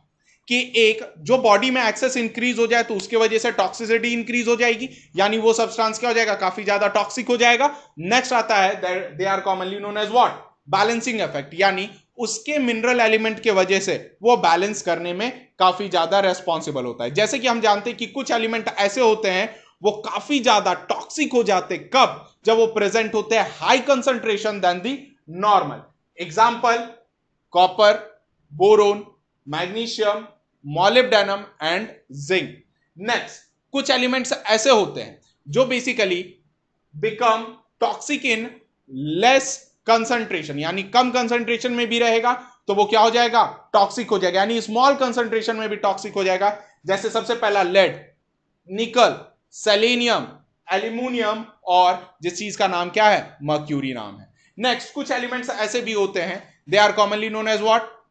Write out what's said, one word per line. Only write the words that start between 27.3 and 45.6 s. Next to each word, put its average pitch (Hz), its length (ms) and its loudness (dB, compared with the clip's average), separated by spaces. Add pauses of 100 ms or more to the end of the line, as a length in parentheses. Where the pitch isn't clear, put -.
copper, 175 420 4 (580)
boron, 208 540 4 (400)
magnesium, 208 840 -4 (360)
molybdenum 202 800 2 (200)
and 185 240 -2 (340)
zinc। 160 280 -2 (460)
Next, 208 460 -6 (320)
कुछ 269 160 0
elements 247 420 -2
ऐसे 220 380 0
होते 156 320 2
हैं 110 180 -16 (260)
जो 175 200 0
basically 233 580 -2 (680)
become 220 500 0 (400)
toxic 285 440 -4
in 226 200 -2 (720)
less 269 260 4 (440)
concentration, 220 680 -2
यानी 170 260 -4
कम 240 260 2
concentration 240 600 -2
में 240 160 -2
भी 233 100 -2
रहेगा 233 340 2 (360)
तो 202 60 -2
वो 208 120 4
क्या 220 140 2
हो 226 100 6
जाएगा, 233 600 0
टॉक्सिक 202 380 0
हो 208 80 2
जाएगा, 185 220 0
यानी 220 200 0
small 233 360 2
concentration 226 600 -2
में 220 120 -6